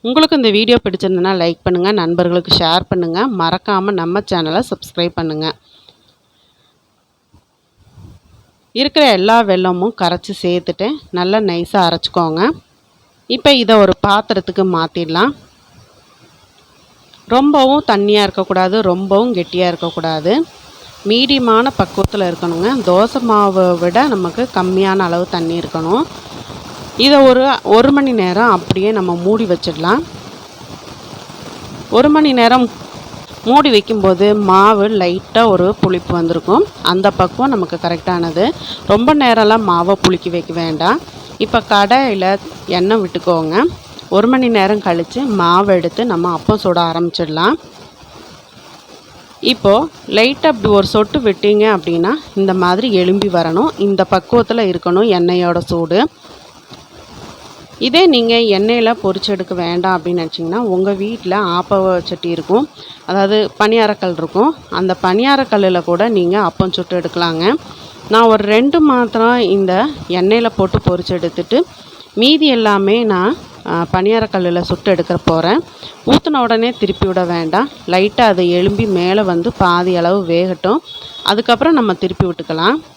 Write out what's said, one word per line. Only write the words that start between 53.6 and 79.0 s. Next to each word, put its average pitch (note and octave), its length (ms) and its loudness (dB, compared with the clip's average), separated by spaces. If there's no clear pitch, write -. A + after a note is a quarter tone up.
இந்த F#3+ 340 0
பக்குவத்துல A3+ 640 0
இருக்கணும் F3+ 440 0
எண்ணெயோட F3 400 0
சூடு. E3+ 520 0
இதே D#4+ 220 2
நீங்க A#3 280 2
எண்ணெயில A3+ 680 2
பொரிச்சு F#3+ 320 -4
எடுக்க F#3 200 -6
வேண்டாம் F3 420 -2
அப்படின்னு F3 260 -4
நினைச்சீங்கன்னா, E3 400 -6
உங்க G3 180 0
வீட்ல G3 460 -4
ஆப்ப F#3 640 0
சட்டி - 260 -8
இருக்கும், F3+ 400 -2
அதாவது G3 540 0
பணியாரக்கல் G#3 580 0
இருக்கும். A3 380 0
அந்த F#3 320 -2
பணியாரக்கல்லுல G3+ 840 0
கூட F3+ 260 0
நீங்க F#3+ 300 0
அப்பம் F#3 320 -2
சுட்டு F3+ 280 -6
எடுக்கலாங்க. E3+ 540 -2
நான் A3+ 220 4
ஒரு G#3+ 120 2
ரெண்டு B3+ 380 2
மாத்திரம் B3 560 2
இந்த G3 520 0
எண்ணெயில G3+ 460 2
போட்டு F#3+ 300 0
பொரிச்சு F3+ 240 -2
எடுத்துட்டு, F3 560 -2
மீதி C#4+ 340 2
எல்லாமே G#3+ 560 2
நான், G#3 340 0
ஆ, E3+ 260 -2
பணியாரக்கல்லுல F#3+ 720 0
சுட்டு F3+ 300 -4
எடுக்க E3+ 260 0
போறேன். E3+ 440 0
ஊத்துன C#4+ 360 0
உடனே A#3 380 0
திருப்பி G3 280 -2
விட F#3 160 -2
வேண்டாம். F3 460 -2
லைட்டா F#3+ 340 0
அதை F#3 280 2
எலும்பி G3+ 380 0
மேல F#3 360 0